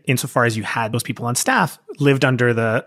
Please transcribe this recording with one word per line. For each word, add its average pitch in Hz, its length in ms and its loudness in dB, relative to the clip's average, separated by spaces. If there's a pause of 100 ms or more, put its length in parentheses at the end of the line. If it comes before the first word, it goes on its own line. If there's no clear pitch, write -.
insofar 127 400 0
as 113 120 0
you 107 60 -4
had 113 300 -4
those 117 100 -2
people 117 240 -8
on 117 80 -2
staff, 214 440 0 (200)
lived 139 260 4
under 123 300 2
the 113 320 0